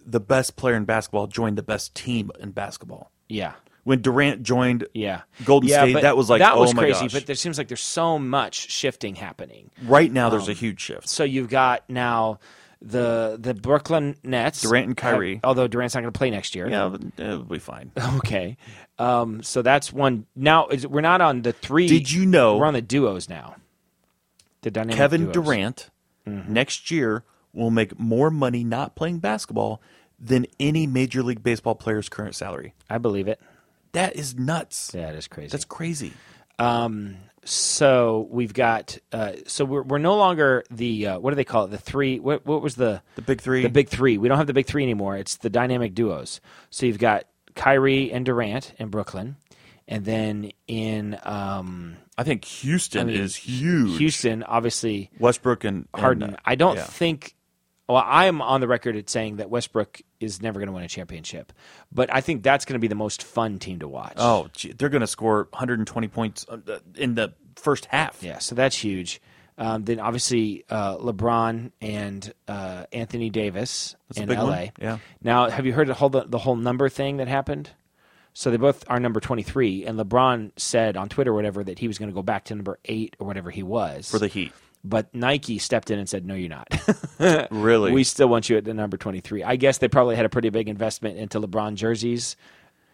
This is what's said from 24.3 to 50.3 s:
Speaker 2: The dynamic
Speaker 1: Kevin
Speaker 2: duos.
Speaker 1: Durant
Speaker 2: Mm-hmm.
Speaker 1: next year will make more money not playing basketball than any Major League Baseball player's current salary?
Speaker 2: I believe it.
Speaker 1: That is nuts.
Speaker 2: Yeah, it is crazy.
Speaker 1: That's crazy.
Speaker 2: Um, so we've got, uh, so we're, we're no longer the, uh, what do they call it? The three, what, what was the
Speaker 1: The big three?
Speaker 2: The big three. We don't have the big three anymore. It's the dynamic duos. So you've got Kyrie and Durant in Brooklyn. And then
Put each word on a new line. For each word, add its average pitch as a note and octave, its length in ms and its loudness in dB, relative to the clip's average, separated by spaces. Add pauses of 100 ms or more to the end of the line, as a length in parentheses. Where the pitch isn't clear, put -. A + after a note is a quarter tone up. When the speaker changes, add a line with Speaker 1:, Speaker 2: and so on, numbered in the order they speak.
Speaker 2:
The A#2 80 -4
dynamic A2 260 -4
Speaker 1:
Kevin C#3+ 280 4
Speaker 2:
duos. E3 100 -2
Speaker 1:
Durant C3 560 -2 (360)
Speaker 2:
Mm-hmm. G2 280 -8
Speaker 1:
next - 360 0
year A#2 320 0 (300)
will A2+ 180 0
make A2+ 280 2
more A#2 320 2
money B2 340 0
not A#2 320 -4
playing E3+ 220 -4
basketball A2 640 -4 (360)
than B2 280 0 (120)
any D3+ 280 0
Major B2+ 360 0
League A#2+ 200 -4
Baseball A2+ 320 -2
player's G#2+ 340 -4
current - 260 -10
salary? E2+ 380 -10 (160)
Speaker 2:
I A2 80 -2
believe G#2 320 -2
it. A2 100 -4 (540)
Speaker 1:
That F#3 240 -2
is C3 200 -8
nuts. D3 580 -4
Speaker 2:
Yeah, E2 160 -8
it D#2 60 -10
is D#2 120 -14
crazy. D2 220 -16
Speaker 1:
That's D3 160 -6
crazy. D#3+ 460 -8 (460)
Speaker 2:
Um, A#2 580 -2 (280)
so A#2+ 840 4
we've A#2 240 -4
got, A#2 420 0 (160)
uh, G#2+ 200 -4 (140)
so - 180 -2
we're, C3+ 180 -2
we're C3+ 160 -2
no E3+ 180 2
longer D#3 540 4
the, A2+ 380 -2
uh, F#2+ 100 -2
what A#2 120 -2
do C#3+ 60 0
they C3+ 80 2
call A2+ 220 2
it? F#2+ 40 -8
The G#2 80 -8
three, C3 400 -2
what, C3+ 280 -2
what D3+ 160 0
was C#3 120 -4
the A2+ 280 0 (140)
Speaker 1:
The - 60 -10
big B2+ 200 0
three? C3 200 0
Speaker 2:
The A#2+ 60 4
big C3 200 4
three. B2 300 4
We A2 100 4
don't C3+ 100 4
have D3+ 80 2
the C#3+ 80 0
big C3 120 2
three D3+ 160 -2
anymore. G2+ 340 -2
It's G2 200 -8
the A#2 140 -4
dynamic A#2+ 440 0
duos. F2+ 460 -4 (300)
So - 160 -2
you've A2 120 0
got A2 260 4 (300)
Kyrie C3+ 580 4
and B2 120 -4
Durant A#2+ 540 -2
in A2+ 100 -8
Brooklyn. G#2 480 -8 (500)
And G#2+ 200 -6
then G#2+ 440 -2 (160)